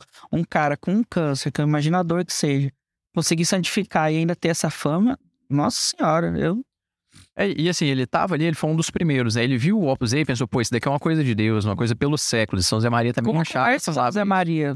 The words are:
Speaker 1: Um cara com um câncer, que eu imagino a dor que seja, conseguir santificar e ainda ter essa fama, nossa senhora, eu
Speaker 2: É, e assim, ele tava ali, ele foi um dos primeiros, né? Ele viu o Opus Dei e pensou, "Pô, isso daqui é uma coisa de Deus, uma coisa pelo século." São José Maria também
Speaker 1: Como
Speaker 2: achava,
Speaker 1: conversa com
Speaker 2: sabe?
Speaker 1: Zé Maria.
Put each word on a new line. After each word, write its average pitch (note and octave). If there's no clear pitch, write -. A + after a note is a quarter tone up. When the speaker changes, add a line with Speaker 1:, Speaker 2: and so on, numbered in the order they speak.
Speaker 1:
Um D#3+
cara D3
com -
um A3
câncer, D3
que -
eu D3
imagino D3+
a F3+
dor E3+
que -
seja, C#3
conseguir E3+
santificar F3
e D#3+
ainda E3+
ter -
essa D#3+
fama, F3+
nossa D3
senhora, E3+
eu E3+
Speaker 2:
É, G3+
e E3
assim, E3+
ele C3
tava E3+
ali, D3+
ele D#3+
foi D#3
um D#3+
dos D#3+
primeiros, C3
né? A#2
Ele C3
viu F3
o E3
Opus B2+
Dei D3
e D3
pensou, B2
"Pô, -
isso A2+
daqui A#2+
é C#3
uma C#3+
coisa D#3+
de B2
Deus, G#2+
uma G2+
coisa A#2
pelo C#3+
século." G#2+
São -
José A#2
Maria A#2+
também -
Speaker 1:
Como D#3+
Speaker 2:
achava, D#3
Speaker 1:
conversa B3+
com D3+
Speaker 2:
sabe? B2
Speaker 1:
Zé G#3
Maria. E3